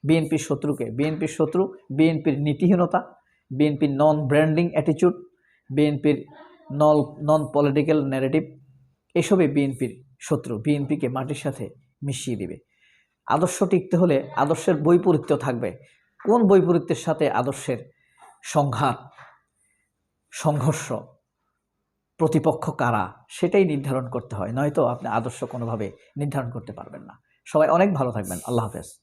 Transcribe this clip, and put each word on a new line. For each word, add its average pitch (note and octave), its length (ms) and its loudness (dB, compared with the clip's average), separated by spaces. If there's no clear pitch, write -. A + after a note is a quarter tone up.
বিএনপির D#3 360 2
শত্রু D3 360 -2
কে? A#2+ 160 -6
বিএনপির D3+ 360 -2
শত্রু E3+ 460 -2
বিএনপির D#3 460 2
নীতিহীনতা, F3 760 2
বিএনপির D3 340 2
নন D3 360 2
ব্র্যান্ডিং D#3 440 2
অ্যাটিটিউড, D#3+ 420 2
বিএনপির D3 500 2
নল-, D3+ 500 2
নন D3+ 320 2
পলিটিক্যাল D3 520 2
ন্যারেটিভ, C3+ 380 -2
এসবই F3 320 2
বিএনপির C#3 560 -2
শত্রু, A#2+ 400 -4
বিএনপিকে C#3+ 500 -2
মাটির C3+ 260 -6
সাথে C3 340 -8
মিশিয়ে B2+ 340 -6
দিবে। E2 200 -10
আদর্শ E3 360 0
টিকতে F#3 340 2
হলে D#3+ 380 2
আদর্শের D#3 480 2
বৈপরীত্য E3+ 540 4
থাকবে। B2 420 -4
কোন A3+ 220 4
বৈপরীত্যের E3+ 480 4
সাথে D#3 360 0
আদর্শের B2+ 600 -4
সংঘাত, C3+ 680 -2
সংঘর্ষ, D3 600 -2
প্রতিপক্ষ D#3 520 0
কারা, A2+ 440 -2
সেটাই F#3+ 360 2
নির্ধারণ C3+ 440 -2
করতে A#2+ 260 -8
হয়, G2+ 160 -4
নয়তো C#3+ 340 0
আপনি A#2+ 240 -4
আদর্শ A#2 340 -4
কোনোভাবে A#2 480 -6
নির্ধারণ C#3 320 -4
করতে B2 240 -12
পারবেন - 280 -18
না। - 120 -20
সবাই D#3 240 2
অনেক F#3 240 4
ভালো C3+ 180 0
থাকবেন। F#2 340 -6
আল্লাহ A#2 200 0
হাফেজ। D#2+ 200 -10